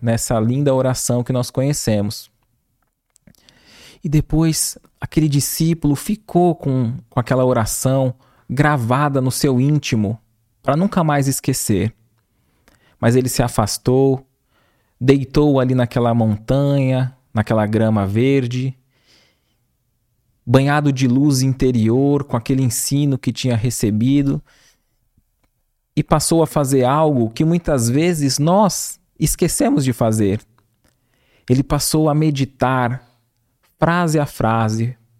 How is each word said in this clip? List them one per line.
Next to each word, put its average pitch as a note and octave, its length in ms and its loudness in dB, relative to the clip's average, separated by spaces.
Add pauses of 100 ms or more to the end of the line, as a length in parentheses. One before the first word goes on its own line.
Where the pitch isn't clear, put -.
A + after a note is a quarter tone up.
nessa A#2 380 -2
linda C3 340 0
oração B2+ 480 -2
que B2+ 100 -4
nós B2 160 -2
conhecemos. A2 800 -4 (1700)
E F3 60 -6
depois, D#3 680 0 (240)
aquele - 280 0
discípulo D3+ 640 0
ficou F3 640 -2
com, C3 380 -2 (140)
com - 120 -4
aquela B2+ 240 0
oração B2+ 680 0 (380)
gravada C#3 720 0
no B2+ 100 0
seu C3 300 0
íntimo, B2+ 580 0 (420)
pra C3+ 160 0
nunca F#3 280 0
mais C#3+ 240 0
esquecer. A2 680 -2 (1040)
Mas A#2 160 2
ele B2+ 140 2
se B2 160 -2
afastou, B2+ 840 0 (760)
deitou C#3 600 2
ali B2+ 140 0
naquela A#2+ 380 0
montanha, B2+ 1040 0 (160)
naquela A2 320 0
grama A2 420 0
verde, B2+ 680 -2 (1700)
banhado C#3 460 2
de C3 160 0
luz C3+ 320 2
interior, C3 840 2
com - 140 -6
aquele C3 260 0
ensino C#3 540 0
que B2+ 160 -4
tinha A#2+ 240 -2
recebido, B2+ 840 0 (1500)
e D3+ 60 0
passou E3 400 2
a D#3 40 2
fazer C3+ 380 0
algo C3+ 460 2
que D#3 160 -2
muitas D#3+ 420 0
vezes D3 500 0
nós F3+ 600 0 (180)
esquecemos E3+ 640 0
de C3 120 0
fazer. A2 440 0 (1120)
Ele B2+ 140 2
passou D#3 480 0
a D3 40 0
meditar, C3 880 -2 (760)
frase E3 400 0
a D3 80 -2
frase, A2+ 720 -2 (220)